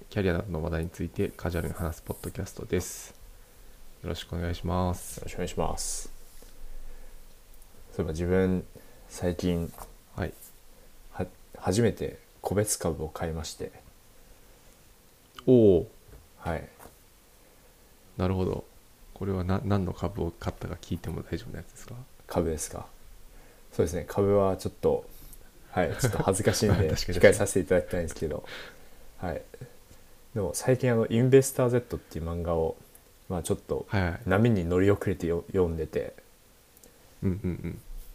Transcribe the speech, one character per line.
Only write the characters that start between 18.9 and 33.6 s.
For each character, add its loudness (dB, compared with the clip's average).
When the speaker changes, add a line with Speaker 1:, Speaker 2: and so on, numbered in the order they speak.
Speaker 1:
こ -8
れ -2
は -2
な-、 0
何 2
の -2
株 -4
を -4
買 -4
っ -8
た -8
か -8
聞 -6
い -4
て -8
も -6
大 -6
丈 -8
夫 -12
な -10
や -10
つ -20
で -20
す -18
か？ -14
Speaker 2:
株 0
で -2
す -8
か？ -10
そ 2
う 2
で -2
す -8
ね。 -4
株 4
は 4
ち -4
ょ -16
っ -16
と、 2
は 2
い、 0
ち 2
ょ 4
っ -2
と 0
恥 4
ず -2
か 4
し 2
い 6
ん 6
で、 4
Speaker 1:
<laughs> -
確 -2
か -2
に。 0
Speaker 2:
控 12
え 10
さ 2
せ -2
て 4
い 0
た 4
だ 6
き -6
た -2
い 0
ん 0
で -4
す -8
け -4
ど。 -6
は -4
い。 -6
で -2
も -2
最 2
近、 2
あ 4
の 4
「イ 4
ン 6
ベ 10
ス 2
タ 2
ー 4
Z」 0
っ -4
て -10
い -6
う -6
漫 -4
画 0
を、 0
ま -4
あ、 -4
ち -2
ょ 0
っ -8
と -6